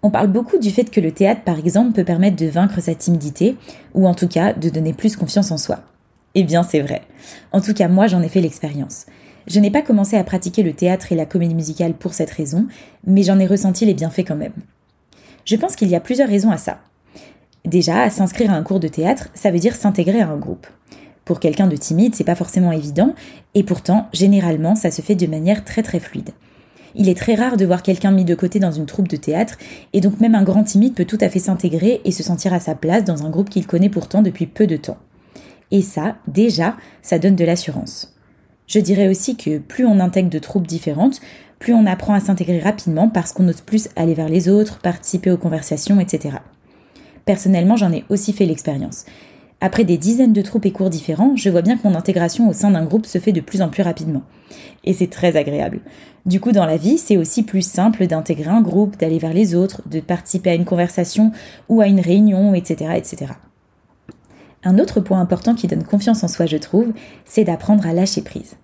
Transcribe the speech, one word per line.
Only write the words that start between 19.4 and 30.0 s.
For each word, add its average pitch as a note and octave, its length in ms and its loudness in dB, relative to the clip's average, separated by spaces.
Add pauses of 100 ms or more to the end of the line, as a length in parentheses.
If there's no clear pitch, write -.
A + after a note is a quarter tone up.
veut F3 80 2
dire A#3 160 0
s'intégrer G3 460 0
à F3 80 0
un D3 80 -6
groupe. - 280 -10 (600)
Pour E3+ 140 -4
quelqu'un F3 280 2
de D#3 80 2
timide, F3+ 400 2
c'est - 80 -2
pas F3 100 0
forcément F3 380 0
évident, D#3+ 420 0 (400)
et G3+ 80 4
pourtant, G3 520 0
généralement, F3+ 640 2
ça G3+ 140 0
se D#3 140 -8
fait G#3 100 0
de F3 140 0
manière E3 360 -2
très - 200 -4
très F3+ 160 -4
fluide. - 320 -12 (640)
Il G3 140 2
est F3+ 100 2
très A3+ 180 0
rare B3 200 0
de F#3+ 100 2
voir F3+ 180 0
quelqu'un F#3+ 280 0
mis F#3 140 4
de E3+ 100 2
côté F3+ 240 -2
dans F3+ 140 0
une D3+ 120 -6
troupe F3+ 220 -4
de E3+ 80 -4
théâtre, E3 420 -4 (360)
et G3 80 2